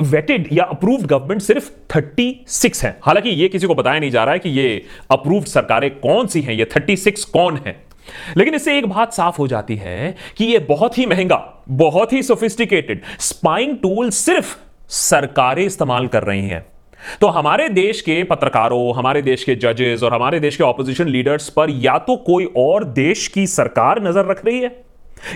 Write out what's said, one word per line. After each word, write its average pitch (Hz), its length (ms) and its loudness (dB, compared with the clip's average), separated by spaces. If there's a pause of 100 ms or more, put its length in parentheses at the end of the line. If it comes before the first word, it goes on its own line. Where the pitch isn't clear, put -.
वेटेड 151 500 0
या 175 120 4
अप्रूव्ड 202 420 0
गवर्नमेंट 143 360 0
सिर्फ - 300 0 (240)
थर्टी 240 520 -2
सिक्स - 360 0
है। 110 200 -4
हालांकि 190 260 2
ये 175 180 2
किसी 190 200 -2
को 165 80 2
बताया 143 240 2
नहीं 147 120 -2
जा 117 120 4
रहा 135 100 2
है 185 60 0
कि 185 100 -4
ये 127 360 0 (260)
अप्रूव्ड 147 360 2
सरकारें 127 440 0
कौन 160 360 0
सी 156 140 -2
हैं, 123 120 -4
ये 110 120 2
थर्टी 170 320 0
सिक्स 202 260 -2
कौन 165 420 0
है। - 200 -10 (520)
लेकिन 285 180 4
इससे 285 220 0
एक 247 100 -2
बात 220 260 0
साफ 170 260 -2
हो 143 80 0
जाती 110 280 -4
है 104 400 -8 (220)
कि 220 80 0
ये 226 140 4
बहुत 156 380 0
ही 254 80 2
महंगा, 185 640 0
बहुत 160 440 2
ही 262 100 0
सोफिस्टिकेटेड 208 800 0 (180)
स्पाइंग 220 580 -4
टूल 202 320 -2
सिर्फ - 480 -2 (320)
सरकारें 139 760 0
इस्तेमाल 131 420 -2
कर 110 160 0
रही 98 240 -2
हैं। 85 180 -8 (560)
तो 208 60 6
हमारे 170 420 2
देश 202 320 0
के 165 220 0
पत्रकारों, 123 720 0
हमारे 135 260 0
देश 131 220 0
के 131 120 2
जजेस 117 480 0
और 117 100 2
हमारे 131 260 0
देश 147 160 0
के - 80 2
ऑपोजिशन 135 440 0
लीडर्स 143 420 -2
पर 151 200 0
या 131 280 0
तो 254 180 0
कोई 180 300 0 (120)
और 175 260 2
देश 135 440 -2
की 196 200 -2
सरकार 139 560 0
नजर 190 220 2
रख 190 200 -4
रही 240 140 0
है, 247 240 -6 (520)